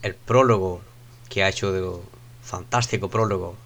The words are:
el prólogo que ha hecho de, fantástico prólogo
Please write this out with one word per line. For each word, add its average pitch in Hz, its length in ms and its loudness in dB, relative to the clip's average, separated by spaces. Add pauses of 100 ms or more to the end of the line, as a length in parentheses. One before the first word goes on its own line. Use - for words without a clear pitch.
el 95 120 -4
prólogo 107 640 4 (480)
que 98 160 0
ha 95 60 4
hecho 98 240 -2
de, 92 260 -4 (420)
fantástico 120 680 -2
prólogo 98 560 -2